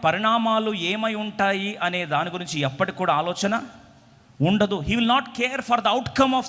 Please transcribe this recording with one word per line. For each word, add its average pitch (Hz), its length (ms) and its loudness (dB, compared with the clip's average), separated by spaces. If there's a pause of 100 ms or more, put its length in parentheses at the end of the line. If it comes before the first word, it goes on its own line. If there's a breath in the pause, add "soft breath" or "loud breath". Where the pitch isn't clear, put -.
పరిణామాలు 220 680 2
ఏమై 214 400 -2
ఉంటాయి 202 640 -2
అనే 175 280 -2
దాని 151 240 -2
గురించి 165 300 -6
ఎప్పటికి 143 380 -2
కూడా 175 160 2
ఆలోచన 180 480 0 (800)
ఉండదు. 196 400 2
He 151 140 -2
will 233 120 2
not 247 160 2
care 247 380 -4
for 233 180 0
the 214 200 2
outcome 262 420 2
of - 80 -6